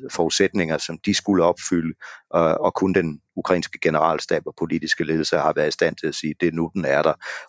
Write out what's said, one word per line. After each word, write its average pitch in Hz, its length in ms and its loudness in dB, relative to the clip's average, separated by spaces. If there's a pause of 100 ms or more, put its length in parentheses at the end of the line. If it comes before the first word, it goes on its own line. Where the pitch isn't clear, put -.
(120)
forudsætninger, 85 680 0
som 80 280 -8
de 104 80 2
skulle 92 300 2
opfylde, 85 500 0 (360)
og, 82 320 2
og - 120 0
kun 95 200 0
den 82 280 0 (140)
ukrainske 90 440 -2
generalstab 80 640 0
og 78 120 -10
politiske 80 460 -2
ledelse 80 340 0
har 76 160 2
været 76 140 0
i 76 40 -2
stand 85 240 0
til - 120 -6
at 76 80 -4
sige, 78 240 -6
"Det 87 80 2
er 82 40 0
nu, 82 220 -4
den 87 120 -4
er 69 160 2
der," 78 120 4 (340)